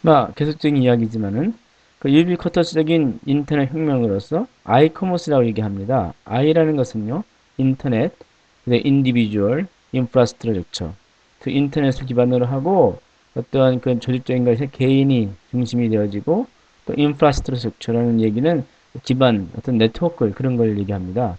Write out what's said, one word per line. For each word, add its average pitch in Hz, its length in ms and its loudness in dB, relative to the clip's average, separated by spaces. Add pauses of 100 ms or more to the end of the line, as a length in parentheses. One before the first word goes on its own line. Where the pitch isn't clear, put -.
마, 147 300 4
계속적인 147 500 0
이야기지만은 117 720 0 (440)
그 139 100 -4
유비쿼터스적인 160 1160 0
인터넷 143 440 0
혁명으로서 147 760 -2 (160)
아이커머스라고 156 840 2
얘기합니다. 101 680 -4 (100)
아이라는 156 540 2
것은요, 117 460 -4 (340)
인터넷, 131 560 0 (500)
네, 123 140 2
인디비주얼, 123 920 0 (240)
인프라스트럭처. 117 1000 -2 (460)
그 - 100 -8
인터넷을 139 560 0
기반으로 123 400 2
하고 135 560 0 (340)
어떠한 127 460 0
그 123 180 0
조직적인 127 460 -2
것에 123 260 2
개인이 135 580 2 (200)
중심이 120 400 -2
되어지고 107 580 0 (380)
또 - 100 -6
인프라스트럭처라는 120 1300 0
얘기는 127 440 0 (380)
기반, 120 540 0
어떤 120 200 -2
네트워크 113 560 0
그런 127 240 -2
걸 110 200 0
얘기합니다. 95 600 -4